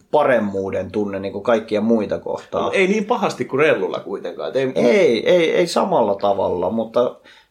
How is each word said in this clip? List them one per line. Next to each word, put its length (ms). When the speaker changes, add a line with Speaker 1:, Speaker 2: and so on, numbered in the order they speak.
Speaker 1:
paremmuuden 800
tunne 280
niinku 220
kaikkia 400
muita 380
kohtaan. 440
Speaker 2:
No, 80
ei 160
niin 180
pahasti 400
kuin 140
Rellulla 400
kuitenkaan, 500
et 60
ei 200
Speaker 1:
Ei, 540
ei, 260
ei 120
samalla 480
tavalla, 540
mutta 460